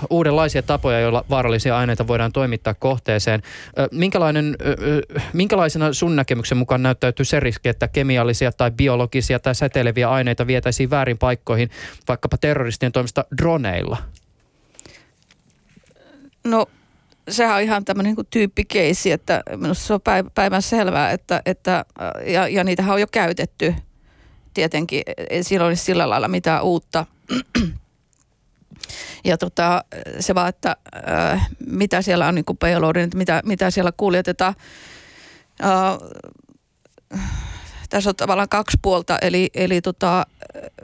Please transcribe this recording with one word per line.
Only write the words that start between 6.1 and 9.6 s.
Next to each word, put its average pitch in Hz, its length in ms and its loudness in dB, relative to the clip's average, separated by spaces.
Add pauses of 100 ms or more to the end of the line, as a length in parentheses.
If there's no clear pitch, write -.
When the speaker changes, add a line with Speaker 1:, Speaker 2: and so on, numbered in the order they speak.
Speaker 1:
näkemyksen 127 420 0
mukaan 127 240 2
näyttäytyy 127 420 0
se 147 160 2
riski, 123 280 -2
että 117 200 -2
kemiallisia 123 640 2
tai 120 180 0
biologisia 123 680 2
tai 127 160 0
säteileviä 120 560 2